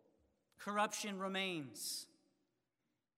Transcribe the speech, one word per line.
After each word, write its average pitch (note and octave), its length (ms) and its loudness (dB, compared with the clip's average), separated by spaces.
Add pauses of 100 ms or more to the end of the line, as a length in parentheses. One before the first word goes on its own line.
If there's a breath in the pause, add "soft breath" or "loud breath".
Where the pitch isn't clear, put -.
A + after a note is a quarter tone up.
(600)
Corruption G#3 600 2
remains. F#3 880 -2 (1120)